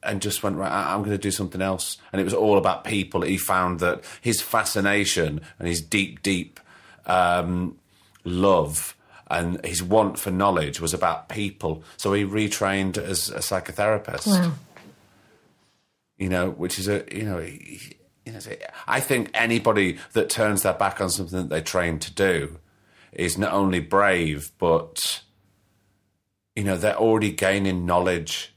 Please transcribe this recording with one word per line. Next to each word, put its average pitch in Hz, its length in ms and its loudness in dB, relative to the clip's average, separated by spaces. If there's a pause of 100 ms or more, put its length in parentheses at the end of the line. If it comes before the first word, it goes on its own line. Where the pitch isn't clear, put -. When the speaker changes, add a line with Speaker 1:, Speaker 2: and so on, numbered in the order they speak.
Speaker 1:
and 98 180 -4
just 101 220 -4
went, 98 140 -2
"Right, 92 140 -2
I, 87 220 0
I'm 104 100 -2
gonna 101 140 -2
do 98 140 -2
something 92 300 -4
else." 95 360 -4 (140)
And 95 80 -2
it 92 60 2
was 95 80 -2
all 104 240 4
about 92 260 2
people. 98 380 -2
He 92 160 0
found 90 420 0
that 87 240 0 (180)
his 113 200 0
fascination 98 1000 0 (160)
and 87 100 -6
his 85 140 -2
deep, 98 400 -2
deep, 92 380 -2 (460)
um, 90 720 2 (480)
love 87 720 2 (340)
and 87 360 -2
his 85 160 -4
want 98 380 2
for 101 120 -4
knowledge 92 500 0
was 82 120 -2
about 85 360 -2
people. 90 520 -6 (160)
So 101 160 -2
he 104 120 2
retrained 98 720 -2
as 92 320 -4
a - 100 -8
psychotherapist. 104 880 -2
Speaker 2:
Wow. 175 260 4 (1600)
Speaker 1:
You 95 120 -2
know, 90 220 2
which 85 280 -4
is 95 80 -4
a, 101 240 0
you 104 120 -6
know, 95 160 -4
he, 80 120 -10
he, - 440 -18 (300)
you 113 80 -12
know, 107 60 -16 (480)
I 127 120 2
think 123 340 0
anybody 107 640 4 (160)
that - 160 2
turns 107 320 2
their 95 120 2
back - 280 -2
on 95 80 0
something 90 280 -4
that 90 120 -4
they - 120 -2
trained 87 420 0
to - 100 -12
do 80 460 0 (520)
is 85 260 -2
not 98 140 0
only 92 280 2
brave, 82 800 2
but, - 600 0 (1300)
you 110 80 -4
know, 95 140 0
they're 85 200 2
already 110 340 4
gaining 95 540 2
knowledge 87 720 0